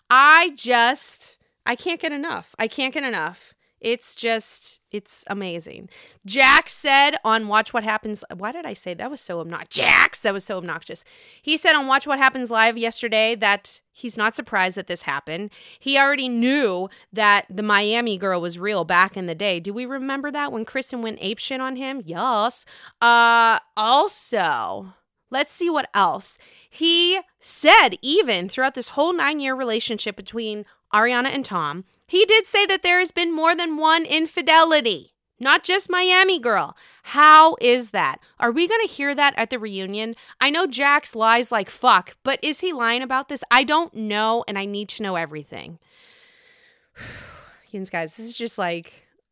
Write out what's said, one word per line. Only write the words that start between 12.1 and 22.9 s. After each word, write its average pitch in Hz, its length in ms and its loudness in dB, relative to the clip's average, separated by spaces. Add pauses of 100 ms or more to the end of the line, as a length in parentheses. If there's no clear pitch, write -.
Happens 262 320 0
Live 226 260 2
yesterday 226 600 -2
that 202 440 -2 (120)
he's 226 260 -10
not 220 160 -2
surprised 190 420 -4
that 190 120 -12
this - 140 -6
happened. 156 500 -8 (260)
He 277 180 0
already 277 320 2
knew 233 640 0 (220)
that 202 360 4
the 196 140 -8
Miami 214 540 0
girl 185 240 -2
was 175 180 -6
real 196 240 -2
back 180 340 2
in 185 100 -8
the 165 100 -6
day. 185 240 -2
Do 202 120 -10
we 247 140 -8
remember 269 460 -8
that 285 180 -6
when 226 140 -6
Kristen 254 360 -8
went 220 200 -8
apeshit 226 400 -8
on 262 160 -8
him? 269 280 -10
Yes. 208 640 -2 (340)